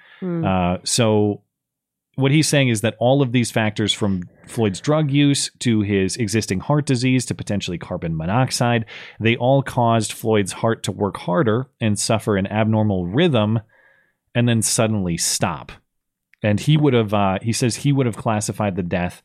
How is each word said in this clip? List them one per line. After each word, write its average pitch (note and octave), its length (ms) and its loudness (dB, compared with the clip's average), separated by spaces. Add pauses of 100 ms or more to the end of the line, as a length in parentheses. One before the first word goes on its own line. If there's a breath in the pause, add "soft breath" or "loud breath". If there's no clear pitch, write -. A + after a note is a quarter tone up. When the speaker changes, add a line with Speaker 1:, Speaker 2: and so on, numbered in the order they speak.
(200 loud breath)
Speaker 1:
Hmm. E3+ 240 -4
Speaker 2:
Uh, F#2 400 0
so G#2+ 580 0 (720)
what C3+ 160 2
he's D3+ 160 4
saying C#3 200 2
is A2 120 0
that A2 180 -2
all C3+ 240 4
of A#2+ 100 0
these B2 180 2
factors, G#2+ 420 0
from G2 300 -2 (240)
Floyd's G#2+ 340 -2
drug D3+ 300 0
use C#3+ 400 2 (100)
to A2 220 2
his G2 340 0
existing G2+ 440 -2
heart D3 260 0
disease B2+ 400 0
to - 80 -6
potentially F#2+ 440 -4
carbon E2+ 380 -6
monoxide, A#2 680 0 (360 loud breath)
they A2+ 160 2
all C3 260 2
caused A#2 500 0
Floyd's G#2+ 400 0
heart A2+ 320 -2
to G2+ 80 -4
work G2 260 -2
harder C3+ 500 0 (120)
and G#2 180 0
suffer A2 380 0
an F#2+ 120 0
abnormal G#2+ 580 0
rhythm A2+ 540 2 (760 soft breath)
and A#2+ 140 2
then A2+ 140 2
suddenly G#2 540 0
stop. - 560 -4 (680)
And G#2 160 2
he D3+ 180 2
would D3 180 4
have, G#2+ 200 2
uh, G2 260 2
he A2+ 120 -4
says A#2 240 0
he C#3+ 160 0
would C3+ 140 2
have G#2+ 100 -2
classified G#2+ 600 -2
the G2 60 -4
death F2 420 -4